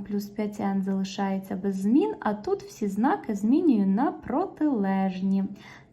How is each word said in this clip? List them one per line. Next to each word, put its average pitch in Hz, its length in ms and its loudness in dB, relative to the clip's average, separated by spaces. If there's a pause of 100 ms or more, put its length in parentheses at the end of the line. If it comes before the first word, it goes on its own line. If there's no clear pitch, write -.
плюс 202 180 -2
п'ять 208 340 -6
н 196 220 0
залишається 190 720 -2
без 196 200 -2
змін, 269 440 4
а 214 140 -2
тут 381 300 -4
всі - 240 -6
знаки 226 480 0
змінюю 226 520 4
на 233 240 2
протилежні. 196 1300 0 (500)